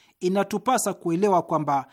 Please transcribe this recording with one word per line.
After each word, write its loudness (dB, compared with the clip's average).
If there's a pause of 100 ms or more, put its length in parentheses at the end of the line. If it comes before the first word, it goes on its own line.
(200)
inatupasa 0
kuelewa 0
kwamba -2